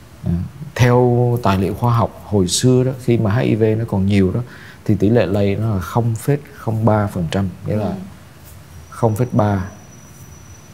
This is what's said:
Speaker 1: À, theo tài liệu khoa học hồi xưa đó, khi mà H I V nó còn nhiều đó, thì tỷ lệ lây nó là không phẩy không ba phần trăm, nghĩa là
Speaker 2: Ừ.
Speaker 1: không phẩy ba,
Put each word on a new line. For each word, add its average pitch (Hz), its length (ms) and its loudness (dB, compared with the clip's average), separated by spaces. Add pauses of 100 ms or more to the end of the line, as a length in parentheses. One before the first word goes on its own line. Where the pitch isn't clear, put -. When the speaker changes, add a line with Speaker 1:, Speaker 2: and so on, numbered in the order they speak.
(260)
Speaker 1:
À, - 60 -2 (440)
theo 123 680 4
tài 98 140 2
liệu 95 160 0
khoa 120 200 -2
học - 320 -2
hồi 98 220 0
xưa 127 360 2
đó, 131 80 -2 (120)
khi 120 140 2
mà 110 140 0
H 120 80 0
I 123 160 0
V 110 80 0 (160)
nó 117 80 -4
còn 98 180 0
nhiều 98 260 2
đó, 113 80 -2 (460)
thì 107 100 2
tỷ 95 140 2
lệ 117 160 4
lây 101 300 0
nó 107 200 -2
là - 40 -2
không 113 360 -2
phẩy 143 220 -2 (160)
không 113 320 -4
ba 107 220 2
phần 90 240 -4
trăm, 95 180 -2 (180)
nghĩa 101 80 -2
là 104 100 -4
Speaker 2:
Ừ. 87 80 -6 (960)
Speaker 1:
không 110 260 0
phẩy 120 160 0
ba, 101 340 2 (1080)